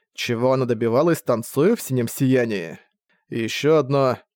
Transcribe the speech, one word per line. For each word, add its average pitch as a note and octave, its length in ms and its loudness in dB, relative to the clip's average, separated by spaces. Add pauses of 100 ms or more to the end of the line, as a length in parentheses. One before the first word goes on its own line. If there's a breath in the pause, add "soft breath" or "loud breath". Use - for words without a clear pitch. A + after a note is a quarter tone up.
(140)
Чего B2 380 0
она C3 120 0
добивалась, A#2+ 580 0
танцуя C3+ 520 0
в - 80 -6
синем B2 240 -2
сиянии? A#2 720 0 (500)
И A#2+ 140 -6
еще C#3+ 340 0
одно. C3+ 420 2 (180)